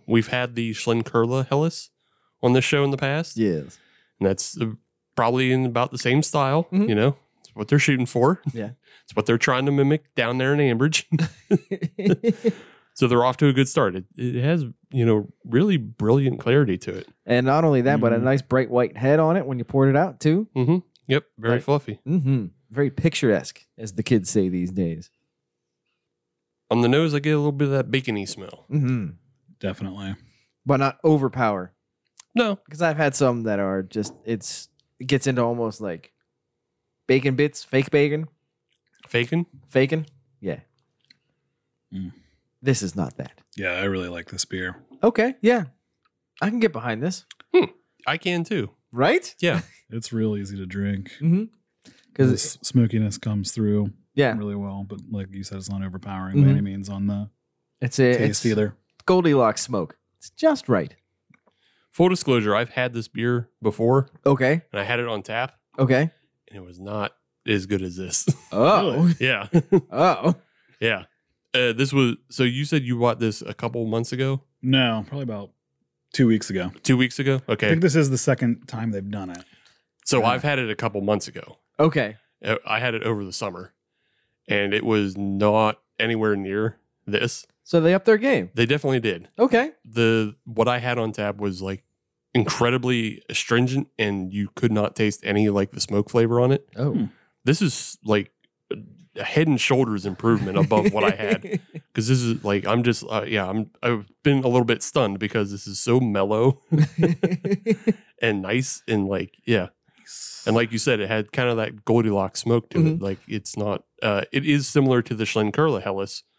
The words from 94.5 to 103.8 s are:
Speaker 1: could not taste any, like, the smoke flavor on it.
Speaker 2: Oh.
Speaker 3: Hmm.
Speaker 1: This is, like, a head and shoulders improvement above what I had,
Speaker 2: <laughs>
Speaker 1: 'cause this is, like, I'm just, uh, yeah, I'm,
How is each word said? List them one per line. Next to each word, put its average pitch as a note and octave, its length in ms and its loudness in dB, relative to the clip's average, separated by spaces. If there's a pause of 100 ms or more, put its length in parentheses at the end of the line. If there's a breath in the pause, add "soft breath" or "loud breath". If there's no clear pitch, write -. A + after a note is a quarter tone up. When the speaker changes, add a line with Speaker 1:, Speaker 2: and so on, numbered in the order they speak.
Speaker 1:
could A#2 180 0
not G#2 240 0
taste G#2+ 280 0
any, G#2 240 2
like, G2 240 0
the - 80 -14
smoke - 300 -2
flavor A#2 300 2
on B2+ 120 4
it. - 240 -2
Speaker 2:
Oh. B2+ 160 -2
Speaker 3:
Hmm. A2 120 0 (400 soft breath)
Speaker 1:
This C#3+ 180 2
is, - 420 -4
like, G#2 260 0 (840)
a G2+ 80 -8
head D#3 240 2
and C3 120 2
shoulders A2+ 460 0
improvement G2+ 520 0
above A2 340 2
what G#3 120 -2
I G#3+ 120 4
had, G3+ 260 -4
Speaker 2:
<laughs> - 520 -10
Speaker 1:
'cause A2 140 -2
this B2+ 120 4
is, A#2 240 -2
like, G2+ 220 0
I'm A#2 180 2
just, A#2+ 240 0
uh, A2 180 -4
yeah, G2 220 -2
I'm, G#2+ 220 -4 (120)